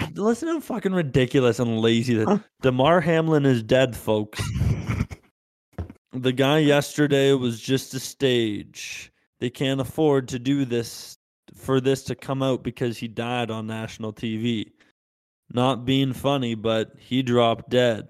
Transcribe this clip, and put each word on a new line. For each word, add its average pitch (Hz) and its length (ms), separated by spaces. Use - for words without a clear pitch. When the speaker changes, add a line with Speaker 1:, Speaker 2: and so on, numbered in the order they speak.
Speaker 1:
<laughs> - 100
Speaker 2:
listen 226 320
to 330 60
how 311 60
fucking 196 340
ridiculous 131 640
and 117 240
lazy 117 320
that 107 140
Speaker 1:
Huh? 196 100
Speaker 2:
Damar 135 400
Hamlin 160 420
is 127 180
dead, 127 320
folks. 107 520
Speaker 1:
<laughs> - 40
Speaker 2:
The 131 180
guy 135 260
yesterday 143 760
was 120 260
just - 340
a 131 60
stage. - 1120
They 123 120
can't 135 300
afford 135 480
to 131 120
do 139 240
this, 117 520
for 131 260
this 131 240
to 127 120
come 135 260
out 131 220
because 120 340
he 120 80
died 117 460
on 110 160
national 110 460
T 113 240
V. 113 340
Not 123 320
being 135 300
funny, 127 420
but 110 420
he 127 240
dropped 120 480
dead, 120 400